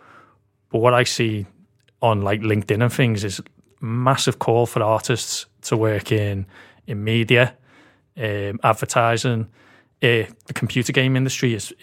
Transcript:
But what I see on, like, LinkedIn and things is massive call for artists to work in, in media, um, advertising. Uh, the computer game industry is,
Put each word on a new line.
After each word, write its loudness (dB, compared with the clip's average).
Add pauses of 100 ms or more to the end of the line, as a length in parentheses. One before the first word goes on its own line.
(720)
But -2
what 4
I 4
see -2 (560)
on, 2
like, 0
LinkedIn 0
and 2
things 0
is -6 (400)
massive 0
call 2
for -2
artists -2 (160)
to -2
work 0
in, -2 (400)
in -8
media, 2 (640)
um, -6
advertising. 0 (600)
Uh, 4 (220)
the -14
computer -2
game 2
industry 0
is, -10